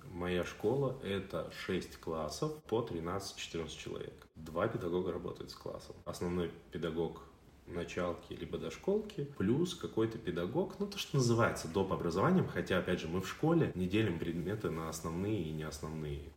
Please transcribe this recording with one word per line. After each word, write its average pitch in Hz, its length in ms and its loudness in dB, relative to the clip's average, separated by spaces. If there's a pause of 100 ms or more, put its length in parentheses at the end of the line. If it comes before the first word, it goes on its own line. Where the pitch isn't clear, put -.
(120)
моя 90 320 0
школа — 127 600 0
это 92 460 -2 (160)
шесть 87 300 -2
классов 80 680 -4
по 113 180 0
тринадцать-четырнадцать 85 1000 -4
человек. - 560 -10
Два 80 320 0
педагога 90 460 0
работают - 360 -6
с - 60 -14
классом. - 480 -10
Основной 87 480 0 (200)
педагог 80 520 -2 (440)
началки 87 680 -2
либо - 240 -4
дошколки, - 800 0
плюс 139 380 4
какой-то - 420 0
педагог, 92 640 0
ну, 202 80 0
то, - 100 -8
что - 200 0
называется 117 520 6
доп. 95 240 4
образованием, 95 540 6
хотя, 90 300 2
опять 90 220 2
же, 80 80 -4
мы 87 140 0
в - 80 -4
школе 151 460 4
не 90 120 2
делим 98 320 4
предметы 85 500 -2
на 80 200 -2
основные 92 520 -2
и 78 100 -2
неосновные. 78 680 -4 (180)